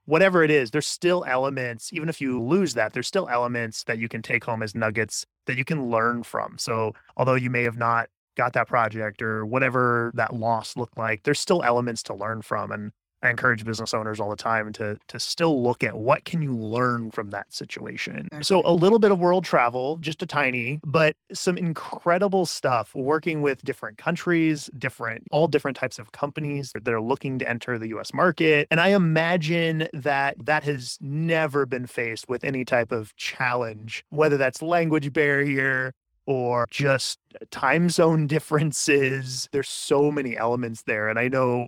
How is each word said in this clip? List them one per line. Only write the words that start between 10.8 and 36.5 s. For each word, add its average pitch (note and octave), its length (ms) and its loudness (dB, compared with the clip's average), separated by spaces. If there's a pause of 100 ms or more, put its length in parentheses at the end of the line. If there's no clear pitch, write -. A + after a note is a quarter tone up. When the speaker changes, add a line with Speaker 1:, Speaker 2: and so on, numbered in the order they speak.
Speaker 1:
like, A2 280 -4
there's D3 160 0
still F3 240 2
elements A#2+ 400 0
to G#2 100 -8
learn G#2+ 260 -6
from. G#2 300 -6
And G#2 220 -8 (300)
I B2+ 80 2
encourage A#2 340 0
business A2+ 300 -4
owners G#2+ 260 -4
all G#2 80 -4
the G#2 80 -6
time A2 380 -2
to, G#2+ 240 -6 (100)
to A#2+ 100 -12
still D#3 440 0
look A#2+ 200 0
at G#2 140 -2
what B2 300 0
can E3+ 160 -4
you C3+ 120 -2
learn A#2 560 -2
from G#2+ 200 -8
that G2+ 240 -10
situation. - 720 -10
Speaker 2:
Exactly. D3+ 180 -10
Speaker 1:
So F#3 220 4
a F3 80 6
little F#3+ 240 6
bit G#3 140 8
of F#3 60 2
world F3 280 4
travel, B2+ 500 2
just D#3 260 -8
a F3 40 -4
tiny, C3 580 -2
but D#3 320 2 (160)
some F3+ 240 0
incredible F3+ 880 0
stuff B2+ 500 -2
working D#3 460 0
with C#3 240 0
different A#2+ 320 -8
countries, E3 800 0
different, A#2 540 -8
all D#3 180 4
different C#3 260 0
types - 240 -6
of A2+ 140 -18
companies C#3+ 640 -6
that A2 120 -10
are A2+ 140 2
looking C3 380 -2
to A#2+ 100 -4
enter A#2+ 300 -4
the A2+ 100 -8
U G#2+ 120 -8
S - 120 -12
market. D#3 580 4
And D#3+ 80 2
I F3 100 4
imagine E3 1080 2
that C#3 500 0
that D3 200 0
has C3+ 360 -6
never D3+ 640 0
been B2 220 -4
faced A#2 420 -6
with B2 160 -4
any C3 220 -2
type A#2+ 260 2
of A2 240 -4
challenge, A2+ 920 -4
whether D3 260 4
that's C3+ 240 0
language D#3+ 540 0
barrier, C3+ 800 2 (320)
or B2 440 0